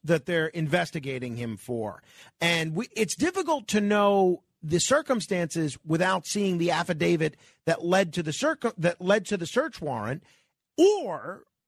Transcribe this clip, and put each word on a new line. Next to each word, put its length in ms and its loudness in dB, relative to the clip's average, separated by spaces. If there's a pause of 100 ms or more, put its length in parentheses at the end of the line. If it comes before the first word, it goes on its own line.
that 240 0
they're 200 0
investigating 880 -2
him 220 -6
for, 460 -6 (360)
and 360 0
we, 200 -4
it's 200 0
difficult 540 -2
to 120 2
know 600 4 (180)
the 180 0
circumstances 1080 0
without 420 0
seeing 300 0
the 140 2
affidavit 640 0 (300)
that 180 0
led 300 2
to 100 -4
the 80 -4
circum-, 460 -2
that 240 0
led 240 2
to 120 -4
the 100 -6
search 340 -2
warrant, 420 -4 (540)
or 680 2 (240)